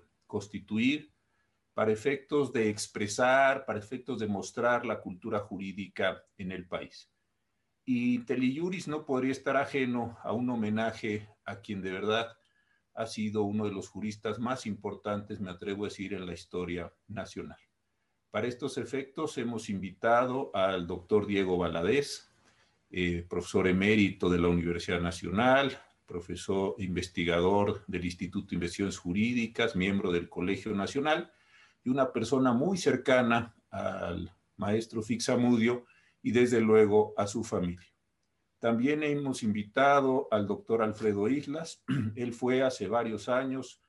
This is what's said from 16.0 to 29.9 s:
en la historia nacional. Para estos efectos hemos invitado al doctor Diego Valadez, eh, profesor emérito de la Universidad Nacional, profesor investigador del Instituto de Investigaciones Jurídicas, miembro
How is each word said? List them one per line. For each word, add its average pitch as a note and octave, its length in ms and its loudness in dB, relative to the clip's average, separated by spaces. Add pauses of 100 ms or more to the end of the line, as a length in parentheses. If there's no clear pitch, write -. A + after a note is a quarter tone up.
en F#2 100 -8
la F2 80 -8
historia F2 600 -8 (140)
nacional. F#2 500 -12 (720)
Para A2 160 -2
estos B2 320 -6
efectos C#3 580 -6
hemos A#2 320 -4
invitado A#2 880 0
al F#2+ 300 2
doctor F#2+ 400 2
Diego G2 320 2
Valadez, F2+ 760 0 (560)
eh, F2 400 -2
profesor F#2 400 2
emérito F#2+ 640 4
de F2+ 80 4
la F2 100 4
Universidad F2 540 0
Nacional, A#2+ 760 2 (280)
profesor F#2+ 720 -4
investigador F2+ 1080 0
del F2+ 200 -4
Instituto F2+ 420 -6
de F#2+ 80 -4
Investigaciones F2+ 400 -4
Jurídicas, A2+ 800 0
miembro G2 340 0